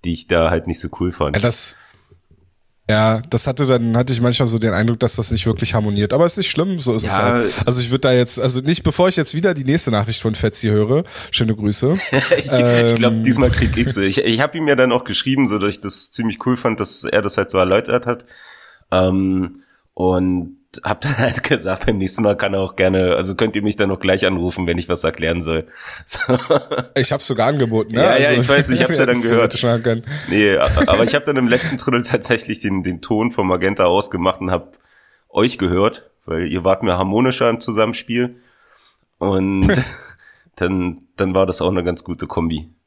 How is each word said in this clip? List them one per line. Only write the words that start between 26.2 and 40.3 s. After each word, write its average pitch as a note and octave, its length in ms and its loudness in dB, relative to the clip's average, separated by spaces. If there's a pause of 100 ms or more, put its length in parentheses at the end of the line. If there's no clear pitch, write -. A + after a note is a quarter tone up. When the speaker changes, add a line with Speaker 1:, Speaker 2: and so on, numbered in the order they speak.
Speaker 2:
Ich C3 160 2
hab's D3 160 -2
sogar A2+ 220 0
angeboten, A2+ 440 0
ne? A#2 80 2
Speaker 1:
Ja, C3 160 4
ja, C#3+ 120 4
Speaker 2:
Also, C3+ 120 2
Speaker 1:
ich B2 80 0
weiß, C#3 200 4
ich B2+ 140 2
hab's B2+ 140 0
ja - 0 -
Speaker 2:
<laughs> C#3 80 4
Speaker 1:
dann A#2+ 100 0
Speaker 2:
hättest A#2+ 100 2
du A2+ 100 2
Speaker 1:
gehört. A2+ 160 2
Speaker 2:
theoretisch B2 120 0
machen A#2+ 200 0
können. A#2 200 -2 (260)
Speaker 1:
Nee, G2+ 280 4
a-, C#2 100 2 (200)
aber G2+ 160 4
ich A#2+ 100 0
hab D3 120 -2
dann D3 120 0
im B2 100 2
letzten B2 300 0
Drittel B2 260 0
tatsächlich A2+ 560 -2
den, F#2+ 220 -4
den F2 200 -6
Ton A2+ 300 -2
vom G#2 160 -2
Magenta F#2 380 0
ausgemacht F#2 560 0
und F#2 100 -4
hab - 280 -6 (500)
euch A#2+ 300 0
gehört, F#2 500 0 (160)
weil E2 220 -4
ihr E2+ 160 -4
wart F#2+ 180 2
mir F#2 160 0
harmonischer A#2 520 0
im A#2 100 -2
Zusammenspiel. A#2 760 -2 (840)
Und F#2+ 480 0 (480)
<laughs> - 400 -20